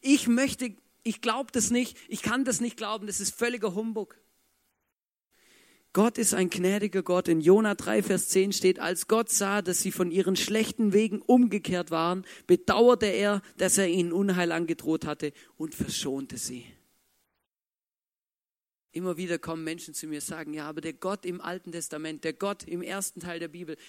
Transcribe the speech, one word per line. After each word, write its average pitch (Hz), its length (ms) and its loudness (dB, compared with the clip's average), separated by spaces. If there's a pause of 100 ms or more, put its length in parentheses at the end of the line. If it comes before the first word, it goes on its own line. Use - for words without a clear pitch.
Ich 269 260 4
möchte, 240 480 0 (280)
ich - 180 -6
glaub 233 320 -2
das 208 180 0
nicht, 240 260 0 (120)
ich - 140 -8
kann 247 220 0
das 233 160 -2
nicht 233 160 -4
glauben, 214 300 -6
das 202 140 -6
ist 190 140 -4
völliger 226 400 -2
Humbug." 220 440 -6 (1800)
Gott 220 240 4
ist 226 160 2
ein 180 160 0
gnädiger 190 520 -2
Gott. 180 260 0
In 165 120 2
Jona 202 340 6
drei, 208 280 0
Vers 196 260 -2
zehn 190 240 2
steht, 185 260 2
"Als 175 300 -4
Gott 226 220 2
sah, 202 320 0
dass 180 180 -2
sie 190 100 -2
von 175 200 -2
ihren 185 260 2
schlechten 214 560 0
Wegen 208 300 4
umgekehrt 202 680 4
waren, 170 340 0 (220)
bedauerte 220 600 6
er, 202 360 0 (140)
dass 185 220 2
er 196 100 2
ihnen 175 240 0
Unheil 180 400 0
angedroht 160 540 -2
hatte 147 260 -6 (240)
und 156 180 -8
verschonte 135 640 -6
sie." 120 300 -10 (2250)
Immer 180 240 -6
wieder 170 220 -4
kommen 160 260 -8
Menschen 160 300 -10
zu - 120 -10
mir 156 100 -6
und 147 80 -10
sagen, 160 280 -10
"Ja, 151 160 -8
aber 156 140 -10
der 160 100 -8
Gott 190 320 -6
im 180 160 -8
Alten 180 320 -10
Testament, 156 500 -8
der 156 120 -4
Gott 202 300 -6
im 175 180 -8
ersten 190 380 -8
Teil 170 200 -10
der 170 80 -10
Bibel, 160 280 -12 (120)